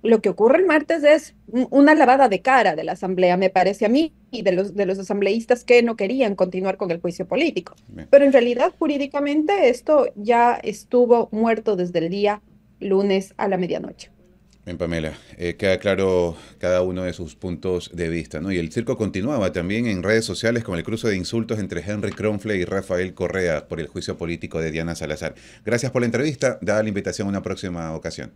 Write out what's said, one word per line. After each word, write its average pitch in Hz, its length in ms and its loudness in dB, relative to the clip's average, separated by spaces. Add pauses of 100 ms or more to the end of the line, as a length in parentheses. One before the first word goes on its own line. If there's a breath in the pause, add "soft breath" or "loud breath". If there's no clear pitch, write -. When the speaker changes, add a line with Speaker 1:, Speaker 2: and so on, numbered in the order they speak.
Speaker 1:
Lo 220 200 2
que 208 80 0
ocurre 233 300 2
el 370 60 2
martes 302 380 0
es 302 320 4 (120)
un, 247 240 -2
una 285 220 8
lavada 269 340 6
de 190 140 0
cara 226 340 4
de 156 80 -6
la 160 100 -6
Asamblea, 180 440 2
me 190 120 2
parece 190 360 2
a 208 40 2
mí, 311 240 2 (180)
y 220 120 -8
de 185 100 2
los, 185 220 -2
de 202 100 0
los 190 140 -2
asambleístas 208 640 -2
que 240 200 6
no 233 120 -2
querían 220 400 -2
continuar 185 420 -2
con 185 140 -4
el 165 100 -4
juicio 175 260 -6
político. 254 480 -4 (120)
Speaker 2:
Bien. - 220 -16
Speaker 1:
Pero 285 160 10
en 277 60 6
realidad, 247 460 4
jurídicamente, 294 920 0
esto 254 460 2
ya 233 480 2
estuvo 233 680 2
muerto 220 440 0
desde 180 240 -2
el 165 100 -2
día 202 320 0 (380)
lunes 196 580 0
a - 100 -2
la 190 100 -2
medianoche. - 520 -8 (540)
Speaker 2:
Bien, 87 140 -12
Pamela, 82 360 -4 (240 loud breath)
eh, 85 180 -6
queda 95 240 0
claro 92 580 0 (220 loud breath)
cada 90 220 0
uno 92 220 -4
de 90 80 -6
sus 85 240 -14
puntos 87 580 -6
de 85 140 -4
vista, 80 320 -6
¿no? 95 140 -4
Y 90 40 -2
el 82 140 -4
circo 113 260 -4
continuaba 98 540 -2
también 101 360 -4
en 92 160 -4
redes 110 200 2
sociales 113 400 -2
con 110 140 -6
el 82 60 -6
cruce 113 260 -4
de 98 80 0
insultos 110 420 -4
entre 90 220 -6
Henry 101 300 -6
Kronfle 104 440 -4
y 90 80 -2
Rafael 98 500 -4
Correa 85 540 -2
por 80 120 -8
el 76 80 -8
juicio 90 300 -10
político 85 440 -6
de 80 100 -4
Diana 82 240 -6
Salazar. 78 380 -8 (320 loud breath)
Gracias 120 260 -2
por 123 120 0
la - 20 0
entrevista. 127 560 -2
Da 104 220 0
la 110 40 -2
invitación 101 400 -6
a 101 40 -4
una 98 100 -4
próxima 85 540 -8
ocasión. 78 400 -10